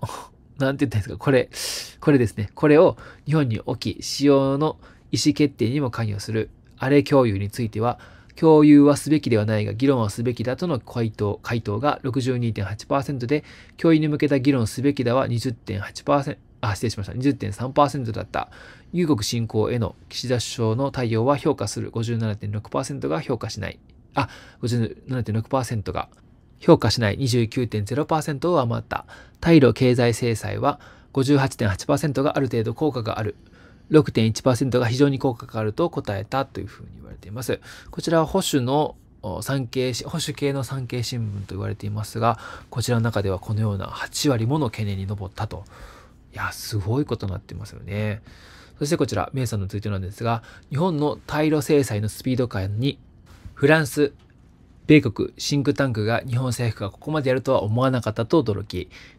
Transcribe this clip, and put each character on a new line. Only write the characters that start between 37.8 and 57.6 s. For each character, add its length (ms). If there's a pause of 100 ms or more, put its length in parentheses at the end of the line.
こ 120
ち 100
ら 80
は 60
保 120
守 260
の、 300 (280)
お、 200
産 240
経 280
し-、 120
保 120
守 160
系 180
の 100
産 240
経 160
新 180
聞 260
と 80
言 40
わ 100
れ 60
て 120
い 40
ま 140
す 160
が、 180 (320)
こ 120
ち 100
ら 60
の 40
中 200
で 80
は 80
こ 160
の 60
よ 140
う 40
な 80
八 420
割 180
も 120
の 80
懸 180
念 120
に 100
上 100 (100)
っ 80
た 140
と。 160 (680)
い 40
や、 160
す 260
ご 220
い 40
こ 120
と 100
に 60
な 60
っ 20
て 140
ま 120
す 40
よ 100
ね。 420 (560)
そ 80
し 40
て 60
こ 100
ち 80
ら、 180
メ 100
イ 40
さ 100
ん 40
の 80
ツ 80
イ 40
ー 20
ト 80
な 80
ん 20
で 100
す 140
が、 180 (280)
日 60
本 200
の 300
対 240
ロ 100
制 240
裁 160
の 80
ス 160
ピ 100
ー 20
ド 120
感 320
に、 180 (560)
フ 120
ラ 140
ン 60
ス、 260 (760)
米 140
国、 380
シ 200
ン 40
ク 120
タ 120
ン 60
ク 120
が 220
日 100
本 120
政 280
府 60
が 80
こ 80
こ 140
ま 100
で 60
や 60
る 80
と 100
は 100